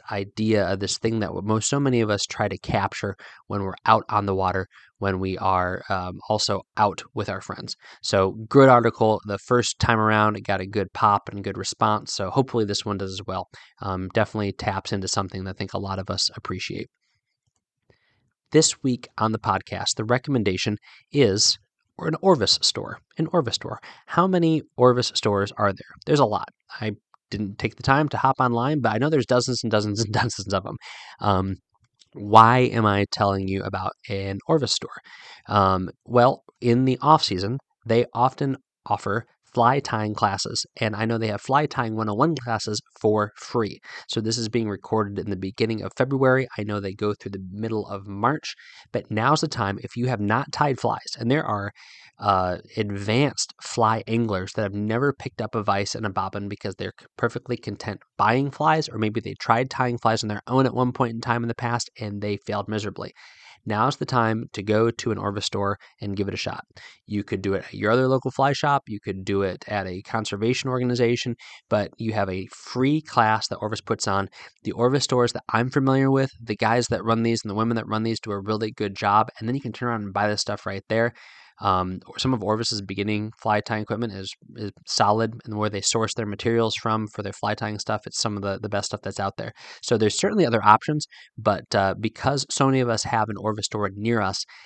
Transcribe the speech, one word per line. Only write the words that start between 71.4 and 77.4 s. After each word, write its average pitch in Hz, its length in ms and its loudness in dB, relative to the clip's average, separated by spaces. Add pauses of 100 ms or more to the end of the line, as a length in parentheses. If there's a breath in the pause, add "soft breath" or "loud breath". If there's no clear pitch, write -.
but 104 300 0
you 110 160 -4
have 101 160 0
a 92 160 -6
free 143 560 0
class 110 460 2
that - 80 -6
Orvis 107 260 -6
puts - 260 -4
on. 98 220 0 (320 loud breath)
The 104 100 -4
Orvis 127 320 2
stores 123 280 2
that - 180 -6
I'm 120 180 2
familiar 135 420 4
with, 135 200 2 (120)
the 110 140 -4
guys 117 300 2
that 110 180 -2
run 113 200 2
these 117 200 0